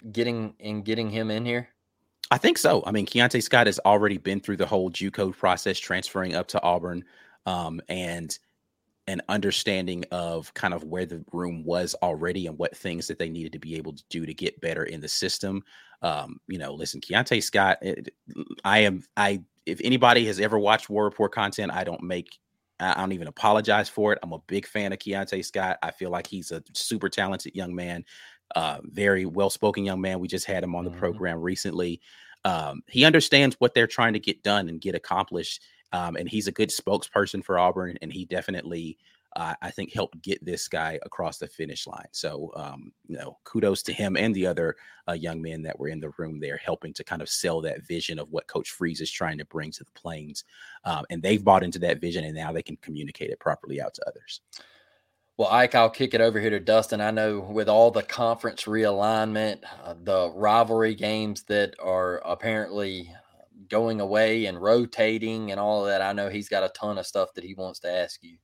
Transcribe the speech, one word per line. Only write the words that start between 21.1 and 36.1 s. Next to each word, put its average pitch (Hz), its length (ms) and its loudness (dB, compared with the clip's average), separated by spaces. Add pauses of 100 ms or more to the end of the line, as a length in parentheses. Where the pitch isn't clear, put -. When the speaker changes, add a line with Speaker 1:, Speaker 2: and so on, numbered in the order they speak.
Speaker 2:
content, 101 400 -2
I 92 120 -4
don't 85 180 -6
make, 90 380 -8 (400)
I, 92 140 2
I - 20 4
don't 95 160 -2
even 85 160 -6
apologize 107 600 4
for 104 240 2
it. - 120 2
I'm 82 100 -10
a 80 140 -10
big 98 180 -2
fan 101 260 -4
of 95 60 -6
Keontae 98 480 -4
Scott. 92 380 -2
I 80 80 -4
feel 90 180 -8
like 87 160 -4
he's 92 260 -10
a 80 120 -10 (100)
super 98 340 -4
talented 95 480 -4
young 90 200 -6
man, 87 280 -6 (520)
uh, 78 300 -2
very 95 420 2
well-spoken 98 580 0
young 95 160 -2
man. 92 180 -2
We 90 80 -6
just 92 180 -4
had 92 180 -2
him 87 100 -4
on 87 100 -4
the 90 60 -4
Speaker 1:
Mm-hmm. 87 100 -10
Speaker 2:
program 87 420 -2
recently. 87 600 -4 (420)
Um, 78 440 -2
he 135 180 6
understands 139 540 6
what 123 160 4
they're 117 100 8
trying 117 280 2
to 104 60 -2
get - 220 -2
done 101 260 2
and 82 140 -8
get 92 140 -4
accomplished. 90 680 -4 (300)
Um, 87 260 -4